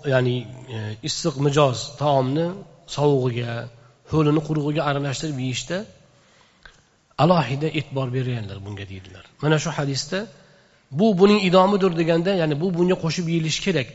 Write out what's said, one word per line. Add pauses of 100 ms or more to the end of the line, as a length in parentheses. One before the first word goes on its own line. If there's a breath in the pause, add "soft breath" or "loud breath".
ya'ni, (300)
e, (260)
issiq
mijoz (200)
taomni (400)
sovug'iga, (540 soft breath)
ho'lini
qurug'iga
aralashtirib
yeyishda (1400 soft breath)
alohida
e'tibor
berganlar
bunga,
deydilar. (160)
Mana
shu
hadisda (720 soft breath)
"Bu (100)
buning
idomidir"
deganda,
ya'ni
"Bu
bunga
qo'shib
yeyilishi
kerak"